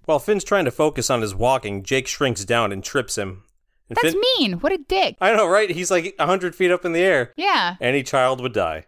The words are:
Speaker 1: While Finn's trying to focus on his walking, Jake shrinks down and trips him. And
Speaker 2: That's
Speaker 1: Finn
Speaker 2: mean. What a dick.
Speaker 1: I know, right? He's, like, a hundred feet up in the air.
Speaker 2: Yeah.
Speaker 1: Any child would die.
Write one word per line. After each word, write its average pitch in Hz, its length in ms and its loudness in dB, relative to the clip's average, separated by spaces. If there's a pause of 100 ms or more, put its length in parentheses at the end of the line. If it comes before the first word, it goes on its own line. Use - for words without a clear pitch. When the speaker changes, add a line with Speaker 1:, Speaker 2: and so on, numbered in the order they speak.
Speaker 1:
While 156 120 2
Finn's 202 260 0
trying 190 220 2
to 127 60 0
focus 147 400 0
on 120 100 2
his 101 140 -4
walking, 107 480 0
Jake 131 240 -2
shrinks 117 380 -2
down 113 260 2
and 95 120 -8
trips - 320 -4
him. 98 280 -8 (460)
And - 120 -10
Speaker 2:
That's 330 140 2
Speaker 1:
Finn 403 60 0 (180)
Speaker 2:
mean. 214 140 0
What 277 200 -2
a 359 60 -2
dick. 311 420 -2
Speaker 1:
I 208 140 4
know, 202 120 4
right? 202 220 2
He's, 175 220 -4
like, 180 260 0
a 156 80 0
hundred 180 300 0
feet 180 160 2
up 175 120 0
in 170 100 -2
the 170 60 0
air. 165 380 2
Speaker 2:
Yeah. 269 420 0
Speaker 1:
Any 135 220 0
child 127 400 0
would 123 120 -6
die. 85 340 -2